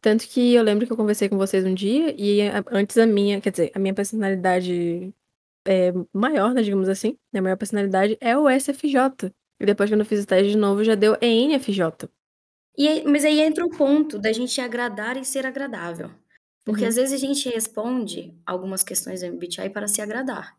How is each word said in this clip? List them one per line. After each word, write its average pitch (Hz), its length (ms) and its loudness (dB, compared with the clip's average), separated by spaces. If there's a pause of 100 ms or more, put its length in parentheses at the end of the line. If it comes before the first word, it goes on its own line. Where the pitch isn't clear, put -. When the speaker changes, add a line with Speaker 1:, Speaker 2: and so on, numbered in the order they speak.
Speaker 1:
Tanto 220 260 2
que 240 260 2
eu 233 100 6
lembro 208 240 2
que 233 60 -6
eu 220 40 -4
conversei 208 300 0
com 196 100 0
vocês 190 280 0
um 185 80 0
dia, 233 440 0
e 202 240 2
a, 202 300 0
antes - 260 0
a 226 80 6
minha, 202 360 2
quer 196 100 -2
dizer, 175 240 -2
a 202 40 -4
minha 190 140 0
personalidade, 185 1200 -2 (540)
é, 185 240 4 (220)
maior, 233 400 2
né, 254 80 2
digamos 196 260 0
assim, 208 300 -2 (180)
a 190 60 0
maior 185 160 0
personalidade 202 640 0
é 240 160 0
o 285 100 4
S 269 240 2
F 269 160 -4
J. 262 440 0 (280)
E 202 60 -2
depois, 202 240 2
quando 214 100 2
eu 208 60 2
fiz 208 180 -2
o - 20 -6
teste 196 260 4
de 214 60 2
novo, 202 260 2
já 220 120 4
deu 214 260 2
E 240 60 0
N 240 280 4
F 240 180 -2
J. 175 340 -4 (680)
Speaker 2:
E 285 100 4
aí, 311 180 0
mas 294 200 2
aí 302 160 4
entra 320 240 2
o 339 40 -2
ponto 294 480 2
da 208 140 -2
gente 247 300 -4
agradar 240 560 -6
e 262 80 -8
ser 262 200 -2
agradável. 226 640 -8 (540)
Porque 214 200 -2
Speaker 1:
Uhum. 226 60 2
Speaker 2:
às 226 60 4
vezes 269 180 2
a 277 40 -2
gente 269 320 -2
responde 220 840 -4 (120)
algumas 185 380 -4
questões 185 360 -2
do 180 60 -8
M 175 120 -8
B 175 120 -10
T 190 120 -8
I 190 80 -6
para 208 200 -6
se 214 120 0
agradar 226 580 -8